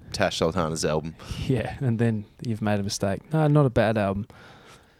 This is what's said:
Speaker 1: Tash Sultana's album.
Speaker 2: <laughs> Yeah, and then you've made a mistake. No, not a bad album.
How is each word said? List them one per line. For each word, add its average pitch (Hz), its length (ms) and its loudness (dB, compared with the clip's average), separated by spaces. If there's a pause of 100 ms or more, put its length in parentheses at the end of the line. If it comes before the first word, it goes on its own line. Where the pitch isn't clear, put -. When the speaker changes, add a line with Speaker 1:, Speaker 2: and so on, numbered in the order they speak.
(140)
Speaker 1:
Tash 92 240 0
Sultana's 80 480 0
album. 78 300 -2 (160)
Speaker 2:
<laughs> - 160 -6
Yeah, 127 340 -2
and 117 180 0
then 110 240 0 (180)
you've 113 200 -6
made 107 180 0
a 101 40 -2
mistake. 101 500 -4
No, 156 140 4
not 147 180 6
a 127 40 2
bad 110 280 2
album. 98 300 -2 (720)